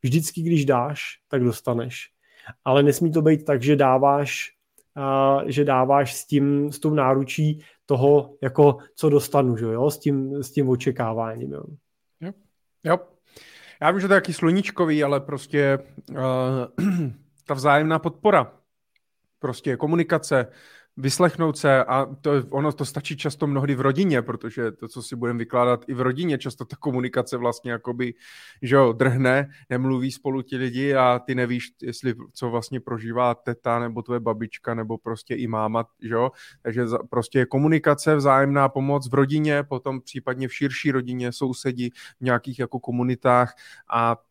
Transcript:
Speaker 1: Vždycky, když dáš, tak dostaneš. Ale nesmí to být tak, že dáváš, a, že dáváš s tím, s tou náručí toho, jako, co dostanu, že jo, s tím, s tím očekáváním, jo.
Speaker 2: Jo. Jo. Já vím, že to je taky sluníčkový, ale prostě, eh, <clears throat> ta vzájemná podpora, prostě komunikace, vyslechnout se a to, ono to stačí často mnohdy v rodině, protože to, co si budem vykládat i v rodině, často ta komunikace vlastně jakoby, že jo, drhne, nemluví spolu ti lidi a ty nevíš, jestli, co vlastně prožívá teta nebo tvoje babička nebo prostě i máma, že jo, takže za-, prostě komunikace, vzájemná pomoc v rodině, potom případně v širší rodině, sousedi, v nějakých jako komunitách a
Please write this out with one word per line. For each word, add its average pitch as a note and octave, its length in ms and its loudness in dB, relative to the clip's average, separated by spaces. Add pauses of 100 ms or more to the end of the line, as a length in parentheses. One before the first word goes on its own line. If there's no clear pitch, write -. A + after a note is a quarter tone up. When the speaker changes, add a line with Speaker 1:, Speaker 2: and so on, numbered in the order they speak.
Speaker 1:
Vždycky, D#3 400 -2
když D#3+ 220 2
dáš, C3+ 640 -2
tak C3 140 0
dostaneš. A#2+ 680 -2 (540)
Ale C3+ 180 6
nesmí D3 300 2
to D#3+ 100 2
být D#3 220 4
tak, C#3 180 0
že C#3+ 140 4
dáváš, C#3 760 2 (440)
a, C#3 520 2
že C#3+ 180 0
dáváš C3+ 500 4
s - 120 -12
tím, C#3+ 460 0
s - 60 -14
tou D3+ 160 0
náručí C#3+ 720 0 (220)
toho, C#3 560 2
jako, C3+ 340 6 (180)
co D#3 140 0
dostanu, C3+ 480 2
že A2+ 80 -6
jo, A#2 260 0
s D3 80 -10
tím, C#3 440 -2
s - 80 -12
tím C#3 180 0
očekáváním, A2+ 840 -4
jo. C#2+ 120 -12 (560)
Speaker 2:
Jo. F3+ 120 -12 (520)
Jo. E3+ 140 2 (840)
Já D3+ 100 4
vím, F#3+ 100 0
že G3 80 -2
to G3 60 6
je F#3+ 60 8
taky F#3 120 -6
sluníčkový, E3 720 0
ale C#3 160 0
prostě, C#3 580 0 (320)
eh, - 60 -12
<clears throat> C3 1300 -4
ta C#3+ 80 -4
vzájemná D3+ 440 2
podpora, D#3+ 540 2 (840)
prostě C3 380 -4
komunikace, D#3 680 0 (520)
vyslechnout D3+ 600 0
se C3+ 260 4
a C3 220 0 (140)
to, D3+ 100 -2 (200)
ono C#3+ 220 -2
to D3 120 -6
stačí C#3+ 320 -8
často D3 300 -4
mnohdy C#3 280 0
v B2 60 -4
rodině, C3+ 420 2
protože A#2 500 -6
to, A2+ 160 -16
co B2 140 -14
si - 140 -12
budem A#2+ 220 -4
vykládat B2 500 0
i C3+ 60 -6
v B2 60 -6
rodině, C#3+ 380 -2
často B2+ 260 -10
ta - 120 -16
komunikace B2+ 600 -4
vlastně A#2+ 360 -6
jakoby, A#2+ 420 -6 (480)
že C3 120 2
jo, C3 180 6
drhne, C3 560 2 (220)
nemluví B2+ 420 -2
spolu C3+ 300 -6
ti C3 140 -8
lidi C3 380 -2
a B2 240 4
ty B2+ 160 -6
nevíš, B2 300 -2 (180)
jestli, A#2+ 320 -6 (180)
co B2 180 -6
vlastně A#2 300 -6
prožívá A#2 540 -2
teta A#2 440 -4
nebo A#2+ 240 -6
tvoje A#2+ 180 -4
babička A2+ 540 -6
nebo A2+ 240 -6
prostě A2+ 360 -8
i A#2+ 120 -6
máma, A2 380 -2 (180)
že A#2 120 -6
jo, B2 160 0 (320)
takže A#2+ 240 -2
za-, A2+ 120 -2 (120)
prostě A#2+ 360 0
komunikace, D3+ 680 2
vzájemná C#3 520 4
pomoc C3+ 420 -2
v B2+ 40 -2
rodině, C#3+ 480 2
potom C3+ 380 -6
případně B2+ 480 -6
v - 60 -10
širší C#3 360 -2
rodině, B2 420 -2
sousedi, B2 580 -4
v - 300 -20
nějakých B2 380 -2
jako B2 220 -6
komunitách B2 760 2 (360)
a A#2 260 0 (140)